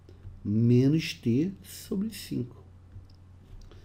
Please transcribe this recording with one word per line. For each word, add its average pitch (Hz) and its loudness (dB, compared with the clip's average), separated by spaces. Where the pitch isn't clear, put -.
menos 123 4
T 135 0
sobre - -6
cinco. - -8